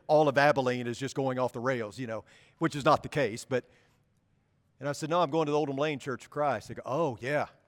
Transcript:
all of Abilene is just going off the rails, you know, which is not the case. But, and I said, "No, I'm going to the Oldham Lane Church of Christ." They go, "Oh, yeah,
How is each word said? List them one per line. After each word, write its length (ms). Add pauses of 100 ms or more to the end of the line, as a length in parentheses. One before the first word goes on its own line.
all 220
of 80
Abilene 500
is 100
just 180
going 240
off 140
the 60
rails, 400
you 80
know, 160 (360)
which 160
is 100
not 180
the 60
case. 360
But, 200 (1120)
and 80
I 60
said, 160
"No, 120
I'm 80
going 160
to 60
the 60
Oldham 200
Lane 220
Church 260
of 40
Christ." 400
They 60
go, 100
"Oh, 360
yeah, 260 (200)